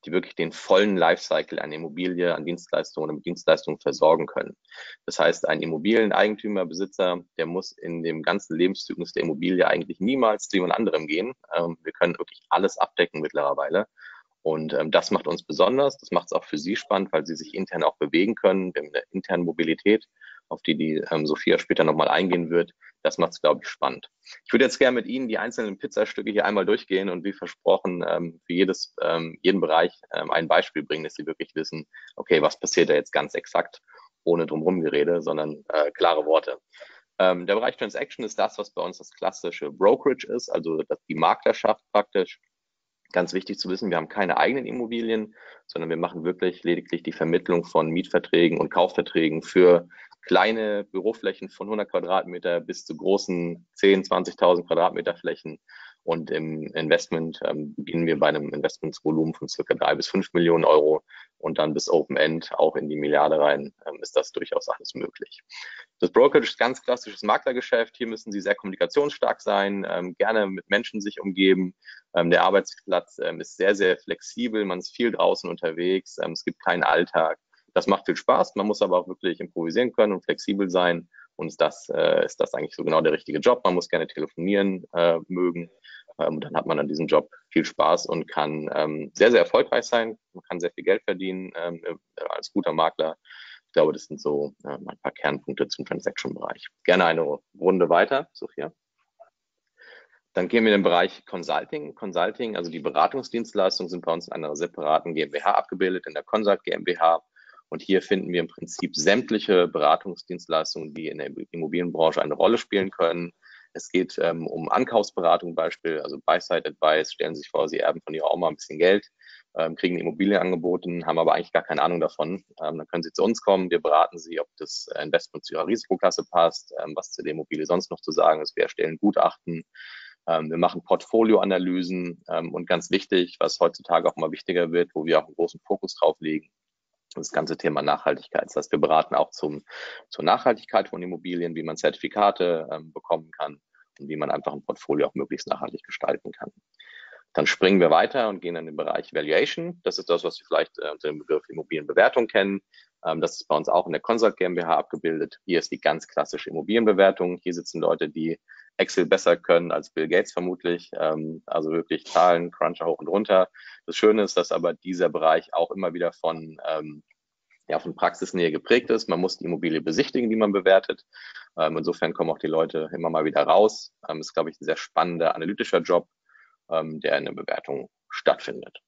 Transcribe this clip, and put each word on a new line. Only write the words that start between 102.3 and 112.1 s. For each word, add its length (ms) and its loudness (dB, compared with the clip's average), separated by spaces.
also 140 -6
die 100 -10
Beratungsdienstleistungen, 1080 -2
sind 160 -10
bei 80 0
uns 160 -4
in 60 -12
einer 200 -8
separaten 600 -2
G 80 -2
M 80 -4
B 100 -6
H 120 0
abgebildet, 540 -2
in 60 -14
der 100 -8
Consult 420 0
G 80 -4
M 120 -6
B 140 -2
H. 240 4
Und 120 -8
hier 220 2
finden 280 -2
wir 100 0
im 80 -2
Prinzip 460 -8
sämtliche 720 4
Beratungsdienstleistungen, 1300 -2
die 160 -8
in 80 -10
der 140 -8
Immobilienbranche 680 0